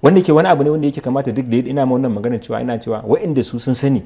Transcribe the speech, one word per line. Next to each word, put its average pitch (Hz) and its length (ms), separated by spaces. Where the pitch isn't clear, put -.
Wanda 185 200
ke 165 120
wani 165 160
abu 143 140
ne 143 100
wanda 151 160
yake 135 120
kamata 131 300
duk 127 140
da 117 120
ina 135 160
ma 127 100
wannan 127 160
maganar 107 300
cewa 117 200
ina 120 200
cewa 107 240
waɗanda 143 400
su 120 140
sun 127 180
sani 139 280